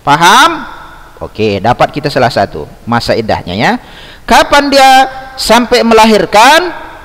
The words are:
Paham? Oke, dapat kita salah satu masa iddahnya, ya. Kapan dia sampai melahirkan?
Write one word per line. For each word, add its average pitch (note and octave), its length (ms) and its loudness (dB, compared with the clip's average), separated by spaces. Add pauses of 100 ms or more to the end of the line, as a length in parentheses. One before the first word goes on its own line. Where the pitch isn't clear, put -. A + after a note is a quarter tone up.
Paham? G#3+ 640 2 (560)
Oke, G2+ 400 -4
dapat A2+ 320 0
kita D3 160 -6
salah B2+ 240 -2
satu F#2+ 320 -4 (240)
masa A#2 240 -2
iddahnya, F#2+ 400 -4
ya. D#3 240 -2 (480)
Kapan C#4+ 480 0
dia C4+ 160 4 (480)
sampai A#3 480 0
melahirkan? A3 1040 2 (160)